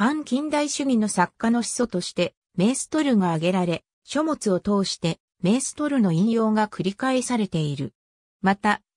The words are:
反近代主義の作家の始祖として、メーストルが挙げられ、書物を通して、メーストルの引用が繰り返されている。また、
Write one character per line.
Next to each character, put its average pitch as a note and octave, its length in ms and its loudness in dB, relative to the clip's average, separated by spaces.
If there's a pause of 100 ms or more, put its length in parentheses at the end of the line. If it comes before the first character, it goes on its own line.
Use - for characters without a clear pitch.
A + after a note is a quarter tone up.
反 D4 220 0
近 C#4 260 -4
代 D4 200 0
主 C#4+ 160 -4
義 C4+ 120 2
の G#3+ 120 2
作 F3+ 300 0
家 A3+ 120 0
の A#3 100 0
始 A3 120 -6
祖 B3 160 -2
と F3 120 -4
し - 120 -8
て、 - 240 -2 (200)
メ F3 100 2
ー B3+ 100 2
ス - 120 -8
ト D#4 140 0
ル C4 160 2
が F3+ 120 2
挙 D#3+ 100 0
げ E3+ 100 0
ら F#3 160 0
れ、 E3+ 160 -2 (220)
書 - 180 -2
物 D4 300 -2
を F3 80 0
通 G3+ 240 0
し - 120 -6
て、 E3 220 -4 (240)
メ F#3+ 140 4
ー C4+ 40 0
ス - 140 -8
ト D4+ 140 -2
ル C#4 120 2
の F#3+ 120 4
引 F#3 180 2
用 A3+ 220 2
が G#3+ 160 2
繰 - 160 -6
り F#3+ 100 -2
返 C4 280 0
さ B3 140 -2
れ G#3+ 120 0
て E3+ 100 -4
い D3 160 -2
る。 C3+ 200 -8 (460)
ま F#3+ 140 4
た、 G#3 260 0 (160)